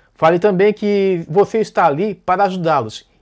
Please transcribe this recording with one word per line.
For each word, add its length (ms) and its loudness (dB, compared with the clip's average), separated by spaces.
Fale 240 2
também 360 2
que 520 -2
você 320 0
está 280 0
ali 280 -2
para 300 -2
ajudá-los. 640 -4